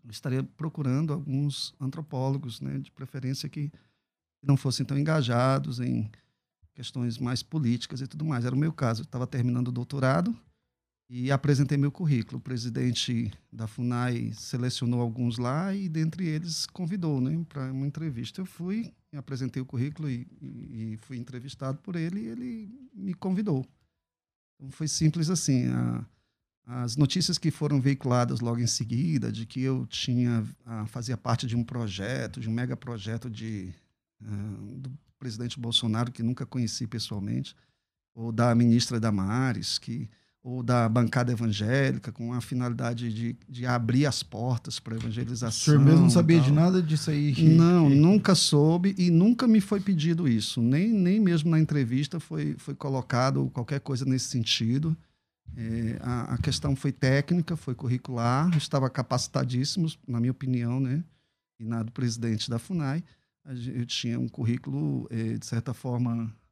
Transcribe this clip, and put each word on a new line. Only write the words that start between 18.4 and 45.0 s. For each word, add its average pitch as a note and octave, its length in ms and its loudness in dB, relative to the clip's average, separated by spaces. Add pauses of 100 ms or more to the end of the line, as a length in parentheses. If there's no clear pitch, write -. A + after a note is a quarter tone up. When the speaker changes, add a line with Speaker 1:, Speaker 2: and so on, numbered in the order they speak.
Speaker 1:
Eu F#3 60 -6
fui, F#3+ 460 -8 (220)
apresentei C3+ 460 -6
o B2+ 60 -8
currículo C#3+ 420 -6
e, B2 180 -6 (140)
e, A#2 540 -12
e - 80 -12
fui C3 160 -14
entrevistado C3 600 -10
por F#3 160 -12
ele E3+ 260 -4
e A3+ 80 -8
ele A#3+ 680 -12
me F#3+ 180 -8
convidou. F#3 520 -2 (920)
Então, C3+ 140 -16
foi D#3 180 -6
simples D#3 400 2
assim. C#3 380 0
A, A#2+ 380 -2 (640)
as B2 300 -6
notícias D3+ 400 2
que D#3+ 140 0
foram D3 280 -2
veiculadas B2 600 0
logo A#2 200 -2
em A#2 60 0
seguida A#2+ 640 -2
de A2+ 140 -8
que A#2+ 160 -10
eu B2+ 260 -2
tinha, A#2+ 560 0 (220)
a, A2 220 -8
fazia A#2 320 -8
parte A#2+ 280 -2
de A2+ 80 -2
um A#2+ 80 0
projeto, A#2 760 -6
de A2 80 -6
um A2+ 40 -4
megaprojeto A#2 760 -6
de, G#2 460 -10 (500)
ah, G#2 320 -8 (220)
do C3 120 -12 (280)
presidente A#2+ 420 -10
Bolsonaro, A#2 500 -2
que A#2+ 120 -10
nunca A#2+ 240 -4
conheci A#2 400 -4
pessoalmente, A2 680 -6 (600)
ou A#2 180 -8
da A#2 220 4
ministra A#2+ 440 4
Damares, A2 800 -2
que, A#2 300 -8 (340)
ou B2+ 220 -8
da A#2+ 240 4
bancada B2 420 2
evangélica, A#2 800 0
com A#2 220 -10
a B2 80 -4
finalidade A#2+ 760 -4
de, A#2 220 -6 (120)
de B2 160 -10
abrir B2 420 2
as - 180 -2
portas A#2 560 -6
pra A2+ 160 -8
evangelização A#2 800 0